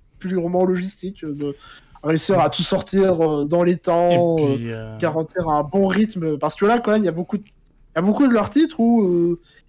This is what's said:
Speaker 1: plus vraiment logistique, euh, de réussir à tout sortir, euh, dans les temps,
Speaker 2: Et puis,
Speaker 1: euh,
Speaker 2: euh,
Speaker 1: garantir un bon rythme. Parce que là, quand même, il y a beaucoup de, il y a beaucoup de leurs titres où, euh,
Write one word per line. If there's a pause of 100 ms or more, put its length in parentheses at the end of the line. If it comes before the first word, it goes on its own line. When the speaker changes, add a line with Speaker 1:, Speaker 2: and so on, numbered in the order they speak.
(200)
Speaker 1:
plus
vraiment
logistique,
euh,
de (480)
réussir
à
tout
sortir,
euh,
dans
les
temps,
Speaker 2:
Et
puis,
Speaker 1:
euh,
Speaker 2:
euh,
Speaker 1:
garantir
un
bon
rythme.
Parce
que
là,
quand
même,
il
y
a
beaucoup
de,
il
y
a
beaucoup
de
leurs
titres
où,
euh, (300)